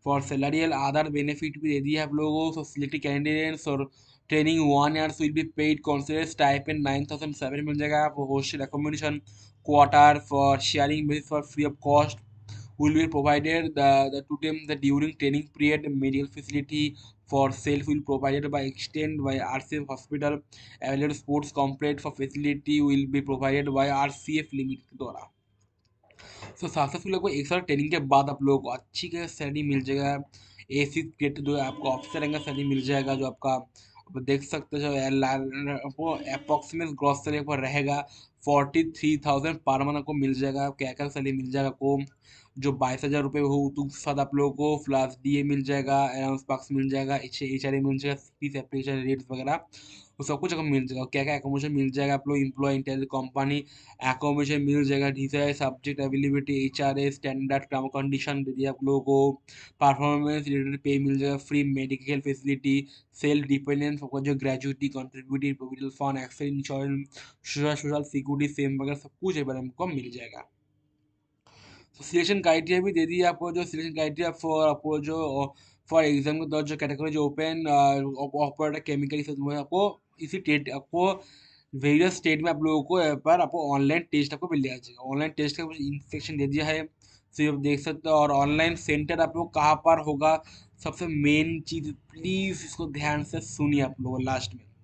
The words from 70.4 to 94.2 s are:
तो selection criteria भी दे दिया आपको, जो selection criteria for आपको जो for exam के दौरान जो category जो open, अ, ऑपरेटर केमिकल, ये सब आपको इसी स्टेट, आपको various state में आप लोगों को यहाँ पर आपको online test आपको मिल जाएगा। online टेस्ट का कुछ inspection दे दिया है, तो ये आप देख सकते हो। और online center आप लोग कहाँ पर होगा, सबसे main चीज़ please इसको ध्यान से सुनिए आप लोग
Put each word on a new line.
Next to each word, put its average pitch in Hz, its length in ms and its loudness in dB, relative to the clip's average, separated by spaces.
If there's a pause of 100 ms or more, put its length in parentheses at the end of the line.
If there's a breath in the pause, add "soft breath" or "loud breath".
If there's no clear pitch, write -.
तो 143 60 -20
selection 175 380 2
criteria 165 400 4
भी 196 100 0
दे 165 140 2
दिया 175 240 2
आपको, 170 220 -4
जो 175 120 -2
selection 165 300 -8
criteria 156 400 -2
for 156 340 2
आपको 151 320 0
जो 147 540 -4 (360 soft breath)
for 160 140 6
exam 147 320 2
के 160 100 -4
दौरान 151 200 0
जो 147 120 -6
category 151 340 -4
जो 151 140 2
open, 160 400 -2
अ, 139 720 2
ऑपरेटर 147 420 0
केमिकल, 143 380 -2
ये 147 60 -4
सब 143 300 -4
आपको 180 480 0 (200)
इसी 160 160 -8
स्टेट, 147 320 0
आपको 170 420 0 (640 loud breath)
various 147 420 4
state 156 260 0
में 170 100 0
आप 151 120 -2
लोगों 156 200 2
को 180 180 2
यहाँ 151 140 2
पर 165 260 4
आपको 143 320 0
online 139 380 2
test 147 220 0
आपको 175 180 -8
मिल 147 100 2
जाएगा। 123 400 -8
online 143 360 -4
टेस्ट 147 200 -2
का 170 60 -6
कुछ 160 180 -10
inspection 143 560 -8
दे 143 100 0
दिया 147 180 0
है, 156 180 -2
तो - 600 -8
ये 151 60 4
आप 147 60 0
देख 139 240 0
सकते 156 300 -6
हो। 156 60 6
और 147 160 6
online 151 440 2
center 151 440 -2
आप 160 160 2
लोग 165 180 -4
कहाँ 151 220 6
पर 165 240 4
होगा, 151 420 2 (420 loud breath)
सबसे 165 240 -6
main 156 540 2
चीज़ 151 300 -8
please 175 760 -4
इसको 170 220 -8
ध्यान 147 360 -2
से 175 180 -8
सुनिए 143 400 0
आप 131 200 -2
लोग 127 200 -4